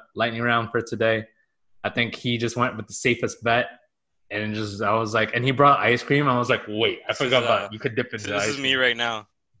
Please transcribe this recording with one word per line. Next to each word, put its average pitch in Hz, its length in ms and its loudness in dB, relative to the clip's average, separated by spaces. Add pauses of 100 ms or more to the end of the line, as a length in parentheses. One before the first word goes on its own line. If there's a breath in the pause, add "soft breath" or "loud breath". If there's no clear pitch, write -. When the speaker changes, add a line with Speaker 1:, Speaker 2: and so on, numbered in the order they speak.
(140)
Speaker 1:
lightning 113 280 -2
round 117 280 0
for 117 100 0
today. 113 460 0 (580)
I 107 60 -2
think 117 240 -2
he 120 240 -2
just 117 180 -2
went 120 200 0
with 107 100 -10
the - 60 -20
safest - 500 -2
bet. 117 240 2 (680)
And 107 220 -4
just, 104 280 -6
I 104 120 2
was 110 200 0
like, 110 200 0
and 120 100 0
he 131 60 2
brought 135 300 6
ice 120 240 2
cream. 143 240 2
I 123 100 2
was 120 100 0
like, 117 200 0
"Wait, 107 400 0
I - 20 0
Speaker 2:
This 110 80 -4
Speaker 1:
forgot 127 240 2
Speaker 2:
is, 120 60 0
Speaker 1:
about 107 160 4
Speaker 2:
uh, 98 80 -8
Speaker 1:
you 107 80 -10
could 120 160 -4
dip 120 160 -4
Speaker 2:
this, 107 100 -10
Speaker 1:
into 104 120 -6
Speaker 2:
this 101 100 0
Speaker 1:
ice 107 60 0
Speaker 2:
is 135 80 -4
me 135 160 0
Speaker 1:
cream." 131 60 2
Speaker 2:
right 123 160 2
now. 117 300 -4 (340)